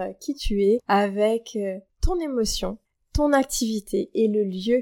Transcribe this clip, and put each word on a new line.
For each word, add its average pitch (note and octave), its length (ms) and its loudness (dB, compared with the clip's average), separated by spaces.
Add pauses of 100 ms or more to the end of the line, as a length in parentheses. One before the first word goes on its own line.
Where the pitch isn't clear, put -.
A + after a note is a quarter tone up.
euh, F#3+ 200 -6
qui C#4+ 140 -6
tu G#3 280 0
es G3+ 240 4
avec, G#3 720 0
euh, G3 220 -6 (220)
ton F4+ 200 2
émotion, A3+ 580 -4 (340)
ton D4 200 2
activité A3 840 -2
et A3 140 2
le G#3 160 0
lieu G3 380 0